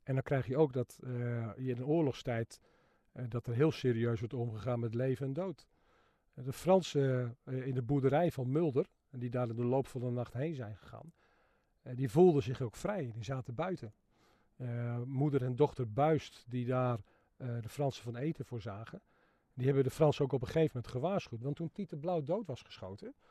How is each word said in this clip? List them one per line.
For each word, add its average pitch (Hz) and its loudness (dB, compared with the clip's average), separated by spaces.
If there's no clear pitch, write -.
En 135 -2
dan 131 0
krijg 135 0
je 127 -2
ook 147 6
dat, 127 -4
eh, 127 -8
je 131 -4
in 120 0
een 127 -6
oorlogstijd, 135 0
eh, 123 -8
dat 117 -4
er 120 -4
heel 147 4
serieus 117 2
wordt 123 -6
omgegaan 117 -2
met 117 -2
leven 131 0
en 135 -4
dood. 175 -6
Eh, 131 -14
de 131 -6
Fransen, 135 2
eh, 131 -6
in 135 -2
de 123 0
boerderij 139 4
van 127 -4
Mulder, 151 2
en 127 -12
die 123 -4
daar 123 0
in 113 -4
de 120 0
loop 127 2
van 123 -6
de 123 -2
nacht 123 -4
heen 151 -4
zijn 107 -10
gegaan, - -18
eh, 123 -10
die 127 0
voelden 151 8
zich 127 -4
ook 113 -6
vrij. 175 -4
Die 113 -8
zaten 127 -6
buiten. 160 -4
Eh, 120 -4
moeder 135 0
en 127 -2
dochter 123 2
Buist, 143 2
die 123 -2
daar, 123 0
eh, 117 -6
de 107 -10
Fransen 139 -4
van 120 -8
eten 139 -4
voorzagen, 110 -10
die 127 -4
hebben 135 6
de 127 2
Fransen 147 4
ook 131 -2
op 123 0
een 117 -6
gegeven 160 4
moment - -8
gewaarschuwd. 143 -2
Want 139 -4
toen - -6
Tieten 170 -8
Blauw 170 -2
dood 180 -2
was 123 -8
geschoten, 101 -14